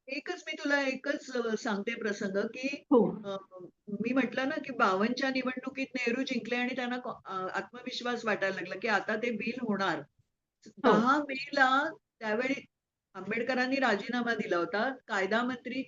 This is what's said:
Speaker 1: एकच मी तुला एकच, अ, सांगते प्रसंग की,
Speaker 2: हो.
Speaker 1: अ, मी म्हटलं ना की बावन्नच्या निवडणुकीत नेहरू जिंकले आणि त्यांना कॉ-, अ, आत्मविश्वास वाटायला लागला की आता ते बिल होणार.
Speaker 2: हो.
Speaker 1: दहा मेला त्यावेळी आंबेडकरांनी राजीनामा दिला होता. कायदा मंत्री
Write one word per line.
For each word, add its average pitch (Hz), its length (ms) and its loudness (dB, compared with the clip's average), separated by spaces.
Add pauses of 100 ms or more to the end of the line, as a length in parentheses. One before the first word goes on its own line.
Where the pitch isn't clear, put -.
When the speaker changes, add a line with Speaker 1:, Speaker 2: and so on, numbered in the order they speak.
Speaker 1:
एकच 302 400 -8
मी 311 60 -8
तुला 285 280 2
एकच, 269 540 -4
अ, 226 220 0
सांगते 208 380 -2
प्रसंग 208 520 -2
की, 254 200 -6
Speaker 2:
हो. 262 440 6 (140)
Speaker 1:
अ, 196 120 -6 (520)
मी 208 240 -2
म्हटलं 262 340 0
ना 311 80 -2
की 294 160 -8
बावन्नच्या 233 580 2
निवडणुकीत 262 560 -4 (100)
नेहरू 247 260 0
जिंकले 240 340 -4
आणि 247 200 -2
त्यांना 247 220 -4
कॉ-, 247 280 -10
अ, 185 280 -6
आत्मविश्वास 240 720 -6
वाटायला 190 300 0
लागला 185 200 -8
की 190 120 -4
आता 208 280 0
ते 240 160 -2
बिल 220 300 -4
होणार. 190 380 0
Speaker 2:
हो. - 720 -20 (120)
Speaker 1:
दहा 240 340 6
मेला 277 760 2 (240)
त्यावेळी 226 460 0 (480)
आंबेडकरांनी 247 640 0
राजीनामा 233 580 2
दिला 196 240 0
होता. 202 360 0 (140)
कायदा 214 360 2
मंत्री 254 440 -4